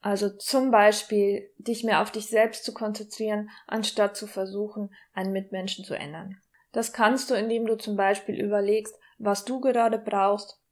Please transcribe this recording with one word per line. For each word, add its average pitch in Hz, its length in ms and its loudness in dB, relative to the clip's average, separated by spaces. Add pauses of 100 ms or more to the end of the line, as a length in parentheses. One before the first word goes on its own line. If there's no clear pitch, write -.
Also 202 300 0
zum 262 400 0
Beispiel, 208 880 4
dich 233 260 -4
mehr 196 180 4
auf - 80 -2
dich 214 160 -8
selbst 220 380 2
zu 220 100 -8
konzentrieren, 214 760 -6 (160)
anstatt 208 500 0
zu 214 100 -10
versuchen, 202 680 -6 (200)
einen 190 200 -4
Mitmenschen 190 520 -6
zu - 100 -8
ändern. 170 460 -12 (320)
Das 226 200 -4
kannst 254 380 2
du, 254 40 4
indem 226 320 0
du 220 100 0
zum 214 200 -6
Beispiel 196 420 0
überlegst, 208 560 0 (240)
was 202 260 -2
du 254 160 -6
gerade 233 380 2
brauchst 202 640 -2 (120)